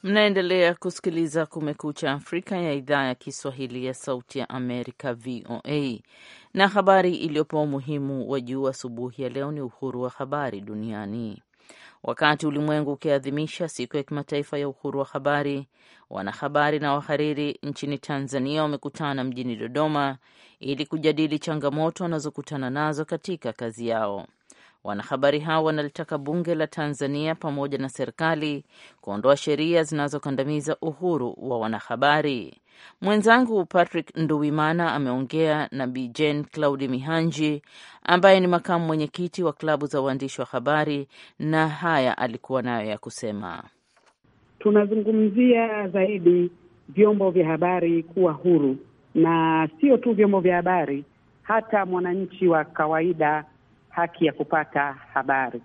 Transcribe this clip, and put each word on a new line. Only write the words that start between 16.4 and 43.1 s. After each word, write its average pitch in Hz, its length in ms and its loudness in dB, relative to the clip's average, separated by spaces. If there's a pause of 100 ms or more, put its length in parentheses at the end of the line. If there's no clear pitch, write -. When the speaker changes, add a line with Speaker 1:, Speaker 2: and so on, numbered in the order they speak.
Speaker 1:
na 147 160 -2
wahariri 147 680 -2
nchini 143 360 -6
Tanzania 139 640 -4
wamekutana 143 600 -4
mjini 123 320 -6
Dodoma 139 640 -2 (420)
ili 143 260 -4
kujadili 151 520 0
changamoto 151 680 -2
wanazokutana 147 680 -6
nazo 151 340 -2
katika 160 480 -8
kazi 117 360 -8
yao. 104 380 -2 (580)
Wanahabari 135 560 0
hao 160 240 0
wanalitaka 156 540 -2
bunge 160 360 -2
la 156 120 -2
Tanzania 147 680 -4
pamoja 143 440 -4
na 135 100 -4
serikali 151 760 -2 (360)
kuondoa 107 360 4
sheria 160 480 2
zinazokandamiza 147 1000 -4
uhuru 151 560 -2
wa 123 200 -4
wanahabari. 120 1040 0 (400)
Mwenzangu 214 640 4
Patrick 170 520 0
Nduwimana 156 760 0
ameongea 143 800 0
na 135 140 -4
Bi 127 220 -6
Jane 147 340 0
Claudi 143 460 -2
Mihanji 151 720 -2 (480)
ambaye 185 300 8
ni 180 60 4
makamu 170 400 2
mwenyekiti 160 560 -4
wa 156 100 2
klabu 147 340 0
za 143 140 -2
waandishi 135 400 -4
wa 123 60 -2
habari, 143 600 0 (300)
na 156 300 0
haya 151 500 0
alikuwa 123 440 -4
nayo 113 260 -2
ya 104 100 -4
kusema. 101 640 -8 (960)